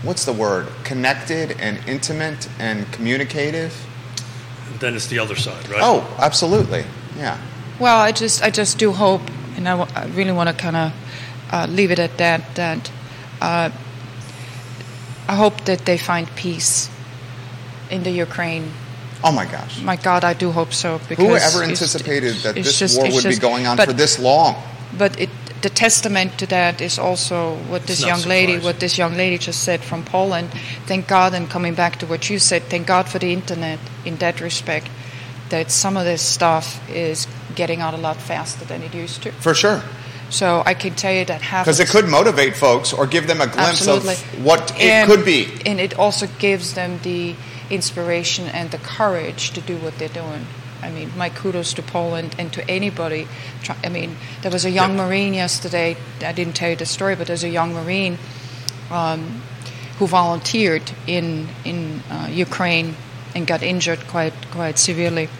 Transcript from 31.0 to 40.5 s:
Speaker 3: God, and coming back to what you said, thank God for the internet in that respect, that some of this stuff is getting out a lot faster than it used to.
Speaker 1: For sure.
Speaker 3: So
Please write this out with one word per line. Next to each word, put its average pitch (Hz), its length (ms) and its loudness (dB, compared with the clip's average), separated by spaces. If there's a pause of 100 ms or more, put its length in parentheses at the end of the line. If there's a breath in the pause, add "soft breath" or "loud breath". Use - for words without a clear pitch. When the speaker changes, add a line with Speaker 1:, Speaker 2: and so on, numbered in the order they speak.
Speaker 3:
God, 185 260 6
and 175 160 -2
coming 175 240 -2
back 170 260 2
to 175 60 -6
what 160 240 -2
you 202 80 0
said, 175 320 2
thank 170 160 -2
God 185 240 4
for - 80 -4
the 180 160 0
internet 165 460 -4 (260)
in 165 120 -6
that 170 240 0
respect, 165 460 -4 (640 loud breath)
that 160 220 -2
some 196 260 2
of 180 80 0
this 170 160 0
stuff - 680 2
is 160 360 -2 (300)
getting 165 260 -2
out 160 140 -4
a - 20 -6
lot 160 200 -4
faster 160 480 -8
than 165 180 -8
it 165 100 -10
used 170 300 -8
to. 214 80 -6
Speaker 1:
For 160 240 2
sure. 208 260 4 (480 loud breath)
Speaker 3:
So 175 360 4